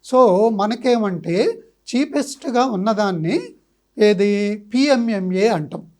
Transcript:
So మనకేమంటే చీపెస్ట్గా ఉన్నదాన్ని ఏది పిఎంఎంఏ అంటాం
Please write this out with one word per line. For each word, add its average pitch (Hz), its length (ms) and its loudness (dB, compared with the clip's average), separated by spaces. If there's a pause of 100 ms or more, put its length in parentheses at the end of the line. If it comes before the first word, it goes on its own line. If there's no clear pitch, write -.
(100)
So 254 100 4 (400)
మనకేమంటే 208 760 -2 (540)
చీపెస్ట్గా 269 720 -2 (120)
ఉన్నదాన్ని 196 640 -2 (680)
ఏది 202 220 2 (420)
పిఎంఎంఏ 226 720 0 (120)
అంటాం - 240 -10 (180)